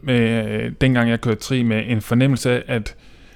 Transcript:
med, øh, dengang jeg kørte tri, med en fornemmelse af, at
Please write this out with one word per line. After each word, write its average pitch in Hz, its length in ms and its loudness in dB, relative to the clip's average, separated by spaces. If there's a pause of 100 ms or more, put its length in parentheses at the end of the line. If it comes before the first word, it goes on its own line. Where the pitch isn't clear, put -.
med, 117 460 2
øh, 110 320 -4
dengang 123 300 4
jeg 117 100 0
kørte 110 200 -2
tri, 127 220 -2
med 113 240 0
en 113 140 -2
fornemmelse 127 500 2
af, 123 160 -2
at 117 300 -6 (400)